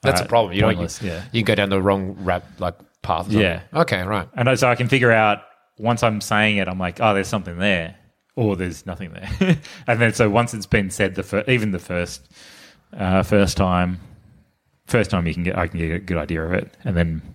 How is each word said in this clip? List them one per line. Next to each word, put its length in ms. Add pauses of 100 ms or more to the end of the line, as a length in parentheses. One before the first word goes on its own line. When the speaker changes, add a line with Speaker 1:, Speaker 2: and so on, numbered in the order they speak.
Speaker 1:
That's 180
Speaker 2:
uh, 40
Speaker 1:
a 40
problem. 260
You 80
know, 60
you, 80
Speaker 2:
pointless. 260
Yeah. 300
Speaker 1:
you 100
go 120
down 140
the 140
wrong 380
rap, 240 (140)
like, 180 (260)
path 260
or 120
Speaker 2:
Yeah. 200 (120)
Speaker 1:
something. 80
Okay, 220
right. 320
Speaker 2:
And 140
I, 60
so 160
I 60
can 120
figure 240
out, 280 (380)
once 240
I'm 180
saying 360
it, 120
I'm 100
like, 220
"Oh, 140
there's 140
something 300
there," 360 (400)
or, 220
"There's 280
nothing 280
there." 440 (160)
<laughs> 140
And 140
then, 120
so 160
once 240
it's 140
been 240
said, 240
the 80
fir-, 240
even 240
the 80
first, 500 (680)
uh, 260
first 340
time, 440 (840)
first 240
time 180
you 60
can 100
get, 120
I 120
can 100
get 140
a 80
good 160
idea 280
of 80
it, 220 (100)
and 120
then 260 (120)